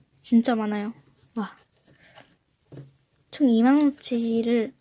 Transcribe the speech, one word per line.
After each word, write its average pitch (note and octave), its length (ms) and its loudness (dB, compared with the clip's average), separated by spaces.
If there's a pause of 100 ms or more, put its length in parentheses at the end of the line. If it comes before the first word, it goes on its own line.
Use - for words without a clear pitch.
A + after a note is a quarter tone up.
(220)
진짜 A#3 320 2
많아요. G#3+ 400 -6 (420)
와. G3+ 180 -10 (1800)
총 C#4 200 2
이만 A#3 240 4
원어치를 A#3 1080 -2